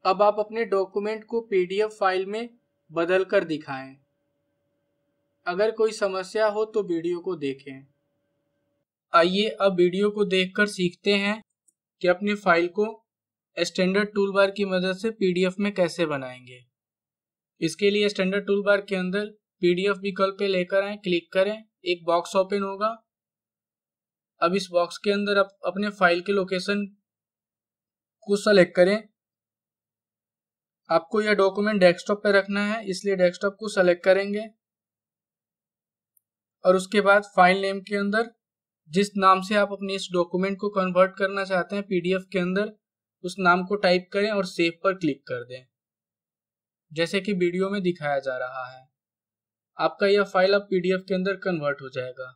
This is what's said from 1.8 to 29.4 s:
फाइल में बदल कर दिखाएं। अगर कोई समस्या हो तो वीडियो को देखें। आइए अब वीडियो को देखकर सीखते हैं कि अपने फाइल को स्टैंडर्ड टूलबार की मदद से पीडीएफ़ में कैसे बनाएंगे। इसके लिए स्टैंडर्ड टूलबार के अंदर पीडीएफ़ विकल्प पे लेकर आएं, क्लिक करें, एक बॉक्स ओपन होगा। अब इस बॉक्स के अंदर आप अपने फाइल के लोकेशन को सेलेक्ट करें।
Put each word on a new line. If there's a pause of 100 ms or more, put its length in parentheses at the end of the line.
फाइल
में (420)
बदल
कर
दिखाएं। (1500)
अगर
कोई
समस्या
हो
तो
वीडियो
को
देखें। (1300)
आइए
अब
वीडियो
को
देखकर
सीखते
हैं (640)
कि
अपने
फाइल
को (680)
स्टैंडर्ड
टूलबार
की
मदद
से
पीडीएफ़
में
कैसे
बनाएंगे। (1000)
इसके
लिए
स्टैंडर्ड
टूलबार
के
अंदर (360)
पीडीएफ़
विकल्प
पे
लेकर
आएं,
क्लिक
करें, (200)
एक
बॉक्स
ओपन
होगा। (1500)
अब
इस
बॉक्स
के
अंदर
आप (100)
अपने
फाइल
के
लोकेशन (1400)
को
सेलेक्ट
करें। (1800)